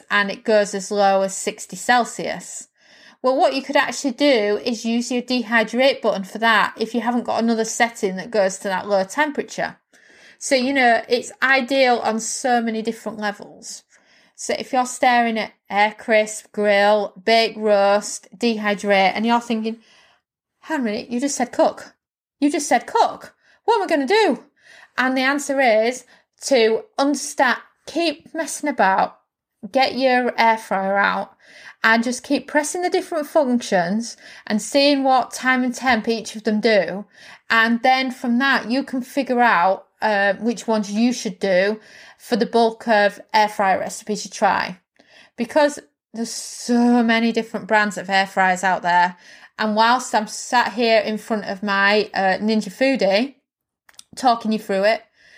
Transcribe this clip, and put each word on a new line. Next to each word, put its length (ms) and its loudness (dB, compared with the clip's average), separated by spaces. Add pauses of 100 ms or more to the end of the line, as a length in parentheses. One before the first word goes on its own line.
and 220 0
it 140 -14
goes 280 2
as 180 -8
low 320 2
as 120 -4
sixty 400 -10
Celsius. 960 -4 (540)
Well, 120 2
what 200 2
you 80 -4
could 120 -4
actually 360 -2
do 520 2
is 220 -6
use 260 -2
your 120 -2
dehydrate 800 0
button 200 -2
for 140 -12
that 420 2
if 140 -4
you 80 -2
haven't 220 -2
got 180 -2
another 240 0
setting 500 -2
that 140 -10
goes 300 -2
to 80 -10
that 200 -6
low 160 0
temperature. 760 -6 (600)
So, 160 -4
you 180 2
know, 380 4
it's 220 -2 (100)
ideal 560 2
on 220 -2
so 420 0
many 220 -4
different 340 -8
levels. 680 -10 (520)
So 240 -6
if 120 -12
you're 140 0
staring 540 2
at 140 -6 (140)
air 300 0
crisp, 540 0
grill, 680 2
bake 360 2
roast, 720 0 (100)
dehydrate, 800 0
and 100 -2
you're 160 2
thinking, 380 -6 (800)
"Hang 160 -8
on 60 -2
a 20 -2
minute, 260 -4
you 100 -4
just 160 -2
said 160 -4
cook. 440 -2 (440)
You 120 2
just 180 -4
said 160 2
cook. 500 -2 (300)
What 120 4
am 60 -2
I 40 -4
gonna 180 0
do?" 380 2 (520)
And 220 0
the 40 0
answer 380 -2
is 460 2 (380)
to 400 2 (160)
understand, 580 0 (300)
keep 480 -4
messing 340 -6
about, 520 0 (500)
get 260 0
your 420 0
air 200 4
fryer 380 -2
out, 380 0 (480)
and 200 4
just 200 -4
keep 240 -2
pressing 340 -2
the 80 0
different 360 -4
functions 920 -2 (280)
and 160 -2
seeing 420 2
what 280 2
time 320 0
and 100 -2
temp 340 -2
each 280 -4
of 80 -14
them 160 0
do. 460 0 (440)
And 320 2
then 300 2
from 280 -2
that, 300 0
you 140 -2
can 180 -8
figure 400 -2
out, 460 2 (140)
uh, 320 2
which 340 -6
ones 240 -2
you 220 2
should 260 -8
do 400 2 (380)
for 180 -4
the 120 0
bulk 400 0
of 340 2 (120)
air 140 4
fryer 320 0
recipes 460 -8
you 60 -18
try. 480 -2 (580)
Because 420 0 (340)
there's 180 -8
so 720 0
many 280 2
different 360 -6
brands 300 2
of 120 -8
air 180 2
fryers 360 0
out 180 0
there. 340 2 (420)
And 180 -2
whilst 380 2
I'm 140 0
sat 460 -2
here 260 2
in 200 -2
front 260 -6
of 180 -8
my, 500 2
uh, 260 0
Ninja 300 0
Foodi, 680 0 (800)
talking 360 0
you 80 -2
through 240 -2
it 200 2 (340)